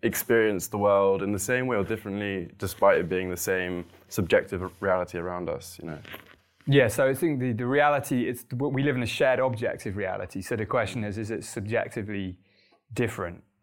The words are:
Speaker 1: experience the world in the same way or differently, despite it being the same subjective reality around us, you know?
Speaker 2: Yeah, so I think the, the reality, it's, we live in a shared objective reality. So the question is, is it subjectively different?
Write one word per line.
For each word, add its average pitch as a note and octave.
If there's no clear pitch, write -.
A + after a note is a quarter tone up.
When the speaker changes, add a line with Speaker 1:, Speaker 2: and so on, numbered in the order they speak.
Speaker 1:
experience A2
the -
world G2
in G2+
the G2+
same B2+
way A#2+
or G2
differently, G2
despite G2
it E2+
being F#2
the F2+
same F2+
subjective G2
reality F#2
around F2
us, -
you D#2+
know? D#2
Speaker 2:
Yeah, C3+
so C3
I C3+
think D3
the, B2+
the A#2+
reality, C#3
it's, B2
we C#3
live C#3
in B2
a A2+
shared C3
objective A2+
reality. G2
So A#2+
the G#2+
question A2+
is, G#2
is A2
it G#2+
subjectively G2+
different? G2+